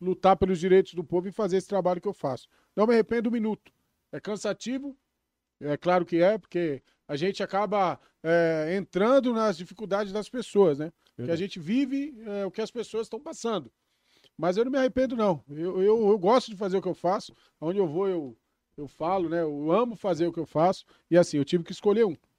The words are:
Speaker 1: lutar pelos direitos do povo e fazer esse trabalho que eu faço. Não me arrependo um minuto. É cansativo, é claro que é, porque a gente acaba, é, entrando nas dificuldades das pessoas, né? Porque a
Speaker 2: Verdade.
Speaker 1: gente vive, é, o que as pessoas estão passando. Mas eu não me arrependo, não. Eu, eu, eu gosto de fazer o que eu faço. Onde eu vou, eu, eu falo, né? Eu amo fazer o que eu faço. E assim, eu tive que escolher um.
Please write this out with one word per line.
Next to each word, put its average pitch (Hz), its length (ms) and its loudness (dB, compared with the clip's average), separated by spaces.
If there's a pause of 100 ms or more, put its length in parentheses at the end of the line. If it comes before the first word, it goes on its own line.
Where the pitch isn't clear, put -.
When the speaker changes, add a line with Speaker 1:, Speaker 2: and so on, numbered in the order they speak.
Speaker 1:
lutar 185 360 4
pelos 185 220 2
direitos 185 340 4
do 170 100 -6
povo 175 240 -2
e 196 40 -8
fazer 190 260 -2
esse 185 100 -2
trabalho 180 320 0
que 190 80 -8
eu 196 60 -4
faço. 131 340 -8 (260)
Não 208 140 4
me 240 60 4
arrependo 233 340 2
um 240 60 0
minuto. 220 380 -4 (420)
É 151 60 -10
cansativo, 220 800 -6 (600)
é 147 160 -2
claro 175 300 2
que 165 160 0
é, 202 160 4
porque 170 440 -4 (240)
a 147 120 -6
gente 190 260 -4
acaba, 190 560 0 (240)
é, 165 540 2
entrando 226 560 2
nas 220 240 0
dificuldades 196 560 -6
das 208 160 -6
pessoas, 196 500 2
né? 156 120 -6 (160)
Porque - 160 -14
a - 20 -6
Speaker 2:
Verdade. 170 160 -2
Speaker 1:
gente 196 180 -8
vive, 269 560 -2 (100)
é, 202 200 -6
o 180 60 -6
que 220 100 -8
as 214 100 -6
pessoas 220 360 -8
estão 226 120 -12
passando. 226 500 -6 (680)
Mas 175 180 0
eu 226 80 2
não 262 80 -2
me 277 60 -2
arrependo, 262 400 0
não. 196 320 0
Eu, 170 320 -4
eu, 214 300 4
eu 220 60 4
gosto 220 320 2
de 214 60 -14
fazer 190 220 -2
o 180 40 0
que 190 60 -6
eu 170 60 -2
faço. 190 420 -4 (240)
Onde 170 180 -4
eu 196 80 2
vou, 170 220 -2
eu, 156 300 -6 (420)
eu 147 80 -12
falo, 170 420 -2
né? 170 120 -2
Eu 151 300 -4
amo 226 240 2
fazer 170 320 -2
o 160 60 -4
que 170 60 -6
eu 156 60 -6
faço. 170 400 0 (260)
E 165 60 6
assim, 170 200 4
eu 139 80 2
tive 170 180 0
que - 80 -14
escolher 208 340 2
um. 175 100 -2 (240)